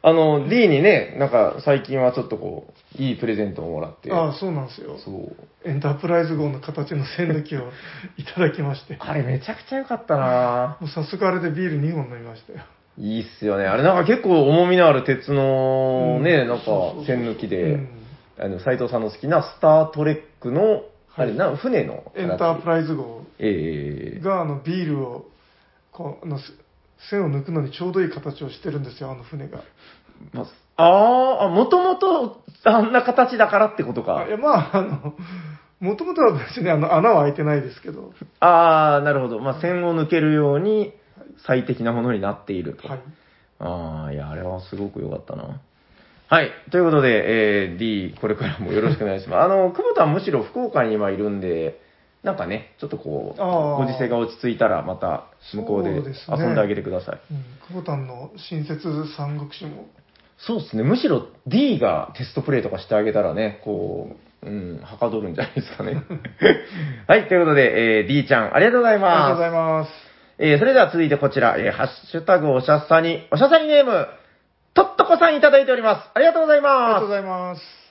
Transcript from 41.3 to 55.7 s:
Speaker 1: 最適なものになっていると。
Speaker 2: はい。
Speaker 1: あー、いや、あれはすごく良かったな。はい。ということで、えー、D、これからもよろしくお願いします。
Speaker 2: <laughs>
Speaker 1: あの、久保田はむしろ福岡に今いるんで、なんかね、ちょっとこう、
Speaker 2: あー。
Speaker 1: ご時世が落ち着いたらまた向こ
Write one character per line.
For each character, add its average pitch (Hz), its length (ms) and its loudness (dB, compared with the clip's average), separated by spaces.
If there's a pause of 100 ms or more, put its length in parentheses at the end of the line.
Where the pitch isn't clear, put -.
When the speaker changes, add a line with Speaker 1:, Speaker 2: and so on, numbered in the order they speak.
Speaker 1:
最 127 200 0
適 117 160 -4
な 117 100 -2
も 120 100 -2
の 123 100 -2
に 104 80 -2
な 98 120 -4
っ - 140 -12
て 104 60 -6
い 90 100 -6
る 80 120 -8
と。 - 140 -16
Speaker 2:
は 139 80 -10
い。 127 40 -14 (580)
Speaker 1:
あ 80 520 -8
ー、 71 40 -8
い - 20 -8
や、 73 140 -10
あ 76 40 -10
れ 87 80 -10
は 92 200 -8
す - 140 -14
ご 101 120 -8
く - 120 -12
良 - 100 -8
か - 60 -8
っ - 80 -12
た - 120 -14
な。 - 240 -14 (680)
は 160 140 4
い。 131 80 -4 (200)
と 180 80 2
い - 20 6
う 180 40 6
こ 165 80 4
と 147 100 4
で、 107 640 2
え 90 80 -8
ー、 - 20 -12
D、 101 440 -4
こ 110 80 -4
れ 214 80 -2
か 131 100 -6
ら - 140 -8
も 90 120 -6
よ 104 80 2
ろ 165 120 0
し 143 40 0
く 110 80 -6
お - 20 -2
願 95 100 -2
い 98 60 -8
し - 60 -16
ま 90 140 2
す。 - 0 -
Speaker 2:
<laughs> - 20 6
Speaker 1:
あ 180 40 2
の、 190 240 2
久 370 160 -6
保 480 60 0
田 - 80 2
は - 40 4
む 156 140 0
し 196 100 -4
ろ 127 140 0
福 - 160 -8
岡 151 240 -2
に 110 100 0
今 104 160 0
い 98 60 -4
る 104 140 -2
ん 101 100 -6
で、 82 400 -4 (420)
な 190 100 -4
ん - 40 -6
か 85 100 -8
ね、 104 320 -10
ち - 60 -12
ょ - 20 -10
っ 143 40 -10
と - 60 -10
こ 69 400 -8
う、 202 60 -6
Speaker 2:
あ - 20 -2
ー。 156 340 -2
Speaker 1:
ご 131 80 0
時 127 120 -6
世 127 100 -2
が 120 100 -2
落 117 140 -4
ち - 80 -20
着 120 140 -4
い - 20 -10
た 113 120 2
ら 90 140 0
ま 92 120 -8
た 92 300 -6 (280)
向 214 120 -8
こ 208 140 -2